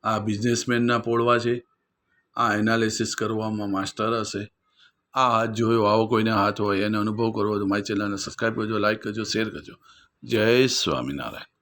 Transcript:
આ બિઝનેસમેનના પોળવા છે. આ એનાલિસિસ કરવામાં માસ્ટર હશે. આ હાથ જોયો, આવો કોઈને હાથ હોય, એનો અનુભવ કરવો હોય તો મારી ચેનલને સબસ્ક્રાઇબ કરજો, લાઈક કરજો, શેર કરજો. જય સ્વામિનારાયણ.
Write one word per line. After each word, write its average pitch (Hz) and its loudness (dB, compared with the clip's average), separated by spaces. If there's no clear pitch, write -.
આ 107 0
બિઝનેસમેનના 120 0
પોળવા 117 2
છે. 120 0
આ 120 0
એનાલિસિસ 110 2
કરવામાં 107 -4
માસ્ટર 98 -2
હશે. 104 -6
આ 131 2
હાથ 113 0
જોયો, 113 4
આવો 110 6
કોઈને 110 2
હાથ 101 0
હોય, 101 0
એનો 107 0
અનુભવ 110 0
કરવો 107 0
હોય 104 -2
તો 98 -2
મારી 101 -2
ચેનલને 101 -4
સબસ્ક્રાઇબ 113 -4
કરજો, 110 -4
લાઈક 107 0
કરજો, 110 -6
શેર 110 -2
કરજો. - -16
જય 113 2
સ્વામિનારાયણ. 69 -4